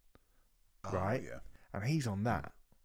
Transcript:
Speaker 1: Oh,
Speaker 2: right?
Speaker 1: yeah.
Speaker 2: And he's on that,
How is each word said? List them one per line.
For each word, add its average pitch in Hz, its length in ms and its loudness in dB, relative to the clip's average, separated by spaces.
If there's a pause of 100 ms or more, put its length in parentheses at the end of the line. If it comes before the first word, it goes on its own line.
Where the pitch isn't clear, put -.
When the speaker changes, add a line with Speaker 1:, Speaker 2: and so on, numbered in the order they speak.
(840)
Speaker 1:
Oh, 98 80 -4
Speaker 2:
right? 101 320 2
Speaker 1:
yeah. 60 140 -8 (340)
Speaker 2:
And 98 120 -2
he's 143 220 2
on 101 160 0
that, 101 300 0 (320)